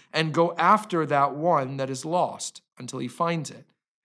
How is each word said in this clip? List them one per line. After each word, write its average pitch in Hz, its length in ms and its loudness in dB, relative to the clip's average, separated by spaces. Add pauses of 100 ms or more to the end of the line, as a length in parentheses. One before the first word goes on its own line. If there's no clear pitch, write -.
(140)
and 156 200 0
go 170 240 2
after 180 480 4
that 139 300 2
one 147 400 0
that 135 140 -4
is 131 160 -8
lost 160 560 -2 (160)
until 123 220 -10
he 120 100 -6
finds 165 420 -2
it? 120 140 -20 (400)